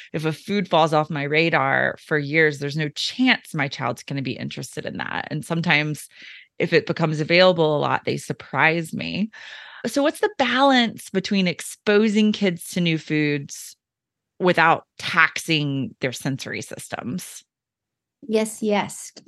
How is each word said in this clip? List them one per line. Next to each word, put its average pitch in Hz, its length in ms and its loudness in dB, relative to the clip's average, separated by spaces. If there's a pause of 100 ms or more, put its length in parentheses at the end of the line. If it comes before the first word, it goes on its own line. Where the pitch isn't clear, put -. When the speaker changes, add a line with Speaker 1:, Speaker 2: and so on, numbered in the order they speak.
(140)
Speaker 1:
if 160 100 -4
a 160 80 0
food 196 380 -4
falls 160 240 4
off 151 160 2
my 143 140 -4
radar 143 760 2
for - 180 -2
years, 147 420 2
there's 143 180 -6
no 156 120 -2
chance - 640 -2
my 143 140 -2
child's 123 360 -6
gonna 139 180 -6
be 131 160 -6
interested - 480 -10
in - 120 -8
that. - 320 -6
And 156 140 -6
sometimes 151 640 -2 (520)
if 175 120 -2
it 165 140 4
becomes 156 340 -2
available 170 560 4
a 147 40 0
lot, 131 260 -2
they 135 100 -2
surprise 156 800 -2
me. 170 360 -4 (560)
So 277 180 0
what's 311 180 0
the 415 160 0
balance 247 720 2
between 190 380 0
exposing 214 840 2
kids 190 380 -2
to 180 120 -2
new 165 160 2
foods 151 800 -2 (640)
without 170 460 4 (120)
taxing 147 1040 0
their 127 140 -2
sensory 135 480 -6
systems? - 840 -10 (800)
Speaker 2:
Yes, 220 420 -2
yes. - 480 -4 (160)